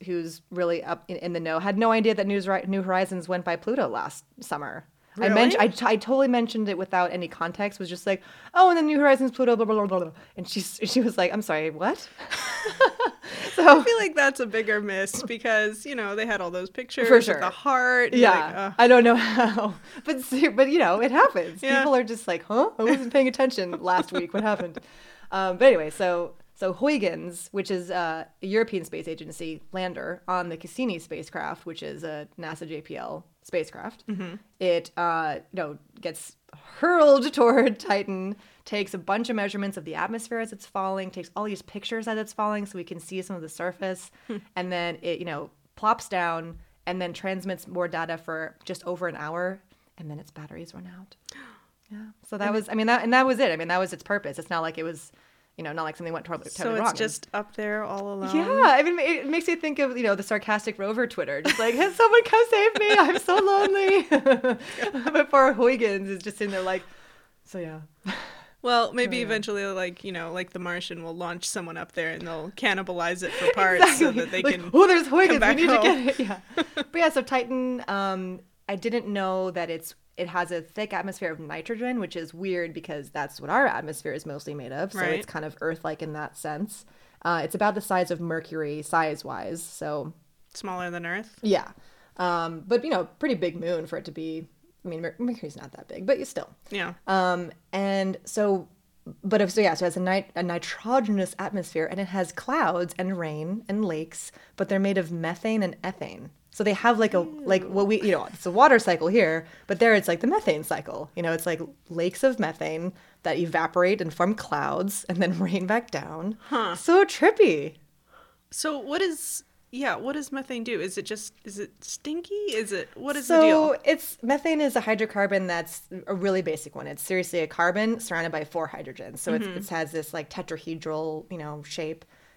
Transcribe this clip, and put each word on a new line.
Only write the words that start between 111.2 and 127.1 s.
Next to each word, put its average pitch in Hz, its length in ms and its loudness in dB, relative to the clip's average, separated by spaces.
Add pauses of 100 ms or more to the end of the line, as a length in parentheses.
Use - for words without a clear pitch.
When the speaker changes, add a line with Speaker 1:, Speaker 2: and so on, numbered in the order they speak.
Speaker 1:
know, 165 100 0
it's, 165 140 -4
like, 165 140 -2 (280)
lakes 175 360 -4
of 254 160 2
methane 160 520 -4 (300)
that 156 160 -2
evaporate 170 600 2
and 160 120 -4
form 180 220 0
clouds 151 760 -4
and 175 140 -4
then 175 160 0
<laughs> 185 80 0
rain 185 220 -2
back 233 240 -2
down. 160 440 -8 (120)
Speaker 2:
Huh. 220 260 -2
Speaker 1:
So 370 300 6
trippy. 302 720 4 (760)
Speaker 2:
So 311 260 -4
what 277 260 -4
is, - 420 -6 (260)
yeah, 247 240 -2
what 262 200 -6
does 294 180 -8
methane 262 320 -8
do? 220 160 -4
Is 185 180 -6
it 196 80 -8
just, 214 260 -10 (120)
is 202 160 -14
it 202 100 -12 (140)
stinky? 349 500 -10
Is 226 380 -4
it, - 220 -6
what 277 200 -6
is 277 140 -8
Speaker 1:
So 339 80 6
Speaker 2:
the 320 100 8
deal? 311 380 6
Speaker 1:
it's, - 380 0
methane 294 380 0
is 285 140 2
a 240 60 2
hydrocarbon 202 640 0
that's 170 360 -6 (260)
a 202 60 -2
really 190 280 0
basic 156 320 -6
one. 131 140 -10
It's 143 160 -12
seriously 180 340 -2